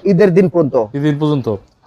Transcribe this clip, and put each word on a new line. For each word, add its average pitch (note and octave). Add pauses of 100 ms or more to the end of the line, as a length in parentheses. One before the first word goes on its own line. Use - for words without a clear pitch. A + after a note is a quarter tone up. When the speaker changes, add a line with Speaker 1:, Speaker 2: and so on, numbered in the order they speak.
Speaker 1:
ঈদের F#3+
দিন F#3
পর্যন্ত। D3
Speaker 2:
ঈদের A#2+
দিন D3
পর্যন্ত। C#3+ (320)